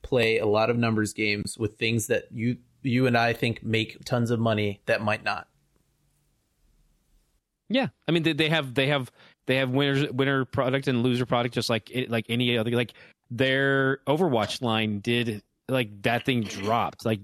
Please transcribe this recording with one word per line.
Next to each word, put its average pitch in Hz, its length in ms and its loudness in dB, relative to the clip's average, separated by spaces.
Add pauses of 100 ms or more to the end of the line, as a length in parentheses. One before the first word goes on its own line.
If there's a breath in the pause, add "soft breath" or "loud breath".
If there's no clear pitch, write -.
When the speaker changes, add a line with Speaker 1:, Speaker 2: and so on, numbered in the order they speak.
Speaker 1:
play 113 340 2
a 110 80 0
lot 107 240 4
of 120 80 2
numbers 110 380 2
games 104 420 -2
with 110 220 -4
things 113 300 0
that 113 220 0
you, 120 280 -2 (240)
you 127 240 2
and 120 100 2
I 117 160 2
think 113 300 -4
make 110 420 -2
tons 120 260 0
of 120 80 0
money 107 460 0
that 110 160 0
might 107 240 -2
not. 104 240 -6 (2250)
Speaker 2:
Yeah, 254 180 0 (180)
I 151 60 0
mean, 170 100 4
they, 160 120 2
they 151 160 0
have, 143 240 0
they 135 140 2
have, 139 220 0 (360 soft breath)
they 131 100 2
have 135 140 0
winners, 139 420 0
winner 135 320 0
product 135 440 -2
and 123 140 2
loser 123 220 0
product, 120 300 0
just 123 160 -2
like 113 200 -4
it, 127 200 -6
like 117 180 -2
any 120 300 0
other. 113 140 -2
Like, 120 200 -2 (380 loud breath)
their 135 760 2
Overwatch 139 540 0
line 110 400 0
did, 117 420 -2 (280)
like, 107 320 -4
that 117 240 0
thing 123 160 2
dropped. 101 640 -4
Like, 110 180 0